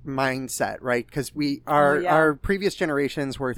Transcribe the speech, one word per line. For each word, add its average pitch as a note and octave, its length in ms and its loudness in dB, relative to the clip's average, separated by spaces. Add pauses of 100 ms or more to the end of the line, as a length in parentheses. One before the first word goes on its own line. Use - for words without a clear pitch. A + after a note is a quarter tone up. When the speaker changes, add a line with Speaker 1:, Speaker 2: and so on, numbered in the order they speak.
Speaker 1:
mindset, C3 760 -2
right? B2 300 -2
'Cause C3+ 240 -6
we, C#3+ 320 -4
our, D3 300 4
Speaker 2:
Oh, - 20 0
yeah. F3 140 2
Speaker 1:
our D#3 200 6
previous G3 420 -2
generations C#3+ 640 -2
were, B2+ 180 -4